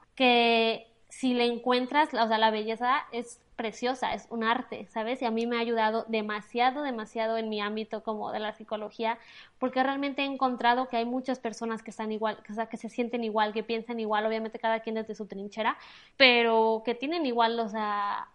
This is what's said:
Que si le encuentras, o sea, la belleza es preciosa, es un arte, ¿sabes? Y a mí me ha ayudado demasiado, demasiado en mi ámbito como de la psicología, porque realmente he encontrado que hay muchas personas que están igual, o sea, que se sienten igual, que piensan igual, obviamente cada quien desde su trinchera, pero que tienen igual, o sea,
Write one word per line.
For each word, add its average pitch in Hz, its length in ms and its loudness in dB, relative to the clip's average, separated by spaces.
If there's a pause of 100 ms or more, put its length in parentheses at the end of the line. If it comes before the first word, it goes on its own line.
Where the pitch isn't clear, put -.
(160)
Que 233 760 4 (160)
si 254 260 -2
le 240 120 4
encuentras, 254 680 2
o 226 140 4
sea, 220 100 2
la 220 140 4
belleza 226 460 0 (160)
es 233 260 -8 (160)
preciosa, 240 580 -4
es 202 160 -8
un 226 140 -4
arte, 233 440 -2
¿sabes? 233 340 -4
Y 262 40 0
a 226 60 0
mí 226 160 0
me 240 100 0
ha - 20 0
ayudado 226 480 0
demasiado, 226 760 -2
demasiado 226 540 -4
en 220 120 -4
mi 214 120 -4
ámbito 214 420 -6
como 214 280 -6
de 214 80 -4
la 214 140 -6
psicología, 220 640 -6 (420)
porque 254 220 0
realmente 277 400 -2
he 277 40 0
encontrado 254 640 2
que 240 80 -2
hay 233 80 0
muchas 254 340 -2
personas 226 420 -6
que 220 100 -16
están 220 200 -6
igual, 214 260 -2 (120)
o 208 40 -12
sea, 220 140 -4
que 226 100 -10
se 226 120 -10
sienten 240 340 -4
igual, 214 300 2
que 214 100 -2
piensan 226 360 -4
igual, 214 260 0
obviamente 220 340 -2
cada 226 220 0
quien 220 140 -6
desde 220 200 -6
su 214 100 -8
trinchera, 208 520 -4 (400)
pero 226 680 6
que 233 100 -2
tienen 294 300 -4
igual, 233 340 2
o 226 100 -2
sea, 208 640 -4